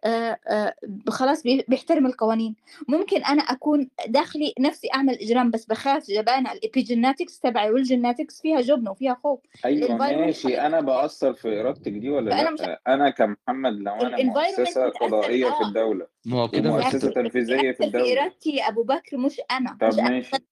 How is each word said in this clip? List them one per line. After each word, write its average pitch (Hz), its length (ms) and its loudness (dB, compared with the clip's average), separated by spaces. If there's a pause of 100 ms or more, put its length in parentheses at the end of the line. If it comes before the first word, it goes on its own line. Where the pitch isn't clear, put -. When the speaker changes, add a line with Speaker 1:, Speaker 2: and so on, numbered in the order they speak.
Speaker 1:
آه، 226 420 -2
آه، 208 260 0 (360)
خلاص 262 340 0
بي-، 262 240 2
بيحترم 262 380 2
القوانين. 226 500 0 (320)
ممكن 339 360 0
أنا 285 180 2
أكون 294 480 0 (180)
داخلي 294 520 0
نفسي 294 360 0
أعمل 269 180 2
إجرام، 233 380 2
بس 226 140 0
بخاف، 220 460 -2
جبانة. 220 400 0
الإبيجيناتكس 247 880 0
تبعي 214 320 0
والجيناتكس 247 680 0
فيها 311 200 2
جبن 247 260 2
وفيها 254 360 -2
خوف. 277 160 0 (260)
Speaker 2:
أيوة، 143 200 2
Speaker 1:
الانفايرمنت 139 400 0
Speaker 2:
ماشي. 160 180 -2
Speaker 1:
خلتني 127 220 0
Speaker 2:
أنا 156 140 0
Speaker 1:
أخاف. 147 60 -2
Speaker 2:
بأثر 135 480 0
في 110 280 -4
إرادتك 123 300 -4
دي 107 180 -8
ولا 127 220 -2
Speaker 1:
فأنا - 120 2
Speaker 2:
لأ؟ 320 80 0
Speaker 1:
مش 302 80 -8 (280)
Speaker 2:
أنا 135 220 4
كمحمد، 123 640 -2
لو 101 200 -6
أنا 240 140 -2
Speaker 1:
الانفايرمنت 269 520 0
Speaker 2:
مؤسسة 247 300 0
Speaker 1:
بتأثر، - 160 -4
Speaker 2:
قضائية 110 400 2
في 117 180 0
Speaker 1:
آه. 107 40 0
Speaker 2:
الدولة 104 400 -2 (180)
Speaker 3:
ما 120 160 0
هو 117 60 0
كده - 220 0
Speaker 2:
ومؤسسة - 400 0
Speaker 1:
Exactly. - 40 -4
Speaker 2:
تنفيذية 120 420 0
في 135 60 2
Speaker 1:
بيأثر 131 160 0
في - 80 0
Speaker 2:
الدولة. 175 280 2
Speaker 1:
إرادتي 302 360 -2
يا 254 200 -2
أبو 226 140 -2
بكر، 269 340 -4
مش 269 240 -2 (100)
أنا، 247 300 -4
Speaker 2:
طب 226 60 2
Speaker 1:
مش 220 120 2
أنا. 240 100 2
Speaker 2:
ماشي. 254 220 -4 (200)